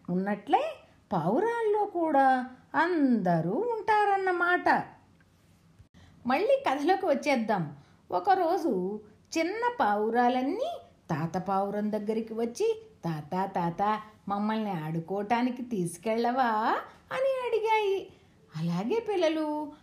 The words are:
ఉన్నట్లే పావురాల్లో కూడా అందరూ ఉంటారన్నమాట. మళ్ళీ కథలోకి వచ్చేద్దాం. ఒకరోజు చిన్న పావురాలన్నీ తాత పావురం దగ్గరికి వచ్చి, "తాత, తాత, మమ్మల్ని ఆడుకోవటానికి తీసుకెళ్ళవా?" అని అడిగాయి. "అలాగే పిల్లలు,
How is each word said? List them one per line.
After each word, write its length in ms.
ఉన్నట్లే 540
పావురాల్లో 720
కూడా 600
అందరూ 760
ఉంటారన్నమాట. 1160
మళ్ళీ 420
కథలోకి 360
వచ్చేద్దాం. 680
ఒకరోజు 880
చిన్న 420
పావురాలన్నీ 920
తాత 280
పావురం 440
దగ్గరికి 420
వచ్చి, 480
"తాత, 500
తాత, 460
మమ్మల్ని 440
ఆడుకోవటానికి 880
తీసుకెళ్ళవా?" 1120
అని 360
అడిగాయి. 600
"అలాగే 540
పిల్లలు, 600